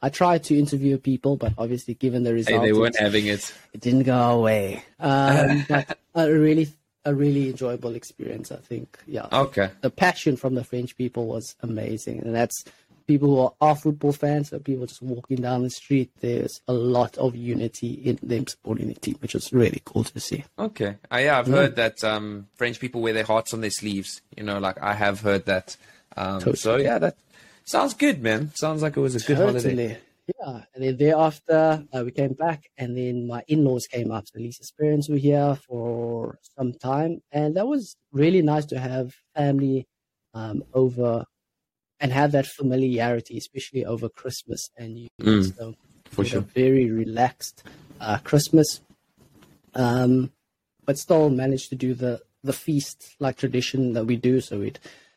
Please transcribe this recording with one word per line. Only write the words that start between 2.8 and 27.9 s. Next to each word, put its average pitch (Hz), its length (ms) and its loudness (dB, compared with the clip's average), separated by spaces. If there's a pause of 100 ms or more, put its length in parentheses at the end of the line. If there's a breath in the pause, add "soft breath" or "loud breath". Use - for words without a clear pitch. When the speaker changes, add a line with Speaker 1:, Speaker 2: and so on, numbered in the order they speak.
Speaker 1:
it, 107 60 2
Speaker 2:
having 104 260 2
it. 101 260 -4 (180)
Speaker 1:
it 107 80 -14
didn't 127 220 2
go 127 160 4
away. 110 640 2 (160)
Um, 139 680 4
Speaker 2:
<laughs> - 20 -20
Speaker 1:
but 143 280 -2 (200)
a 160 140 4
really, 156 380 6 (360)
a 147 100 0
really 139 340 2
enjoyable 123 460 -6
experience, 117 560 -12
I - 60 -12
think. - 500 -12
Yeah. 107 260 -8
Speaker 2:
Okay. 113 380 0 (120)
Speaker 1:
The 127 80 0
passion 165 460 0
from 127 200 -4
the 120 80 -4
French 123 340 -8
people 120 280 -4
was 113 340 -8
amazing, 110 640 -8
and 113 120 -4
that's 117 300 0 (420 soft breath)
people 143 220 4
who 139 100 6
are, 127 220 4
are 151 160 6
football 147 360 0
fans, 147 360 -2
so - 100 -10
people 135 280 -4
just - 160 -16
walking 123 340 -6
down 123 260 -2
the 127 60 -2
street, 131 420 -2 (120)
there's - 460 -4
a 127 40 0
lot 120 460 2
of 123 180 0
unity 120 560 -4
in 127 300 -2
them 120 240 -2
supporting - 420 -6
the 117 60 -8
team, - 260 -6
which - 140 -8
was - 180 -6
really 123 320 4
cool - 200 -2
to - 140 -12
see. - 240 -8 (160)
Speaker 2:
Okay. 147 380 -4 (160)
Uh, 123 60 0
yeah, 139 200 4
I've 120 80 0
Speaker 1:
Yeah. 127 80 2
Speaker 2:
heard 139 220 4
that, 113 260 0
um, 107 520 -4
French 120 260 -4
people 120 220 -6
wear 113 100 0
their 110 120 0
hearts 110 280 0
on 113 80 -6
their 110 100 -2
sleeves. 101 520 -6 (120)
You - 100 -14
know, 101 140 -4
like, 95 240 -4
I 104 120 0
have 101 260 0
heard 101 240 0
that. 95 320 -2 (400 soft breath)
Um, 95 220 -6
Speaker 1:
Totally. - 180 0
Speaker 2:
so, 110 200 0
yeah, 135 220 2
that - 200 -2 (480 soft breath)
sounds 277 260 0